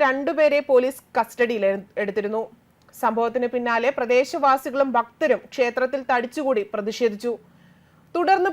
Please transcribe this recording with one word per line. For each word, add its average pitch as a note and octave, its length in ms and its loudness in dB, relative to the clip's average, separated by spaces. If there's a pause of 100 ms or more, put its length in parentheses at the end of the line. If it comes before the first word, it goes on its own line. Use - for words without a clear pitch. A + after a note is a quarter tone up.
രണ്ടുപേരെ C#4+ 540 2 (100)
പോലീസ് B3+ 340 2 (160)
കസ്റ്റഡിയിൽ A3+ 520 -2
എ-, G3 160 -4 (160)
എടുത്തിരുന്നു. G#3 400 -4 (580)
സംഭവത്തിന് A#3 520 0
പിന്നാലെ A#3+ 440 0
പ്രദേശവാസികളും C4+ 1000 2
ഭക്തരും A#3+ 440 0 (100)
ക്ഷേത്രത്തിൽ B3+ 500 -2 (100)
തടിച്ചുകൂടി B3 520 -2 (100)
പ്രതിഷേധിച്ചു. A3 600 -2 (840)
തുടർന്ന് F#4 380 2